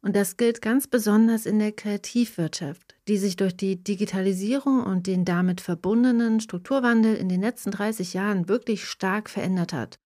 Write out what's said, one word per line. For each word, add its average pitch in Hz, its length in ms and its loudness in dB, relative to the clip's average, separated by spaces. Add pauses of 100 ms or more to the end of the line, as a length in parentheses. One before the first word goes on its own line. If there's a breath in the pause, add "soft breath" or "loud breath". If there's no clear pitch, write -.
Und 202 140 -2
das 196 220 0
gilt 233 240 0
ganz 240 260 0
besonders 220 600 4
in 214 120 2
der 214 140 0
Kreativwirtschaft, 202 1200 -4 (140)
die 208 80 2
sich 190 200 -2
durch 185 200 0
die 190 260 -4
Digitalisierung 202 1000 0
und 185 220 0
den 185 180 2
damit 180 380 0
verbundenen 226 800 2
Strukturwandel 226 760 2
in 185 160 -2
den 180 100 0
letzten 214 300 -4
dreißig 202 420 -4
Jahren 190 340 0
wirklich 220 380 -2
stark 196 460 -4
verändert 180 420 -2
hat 120 340 -6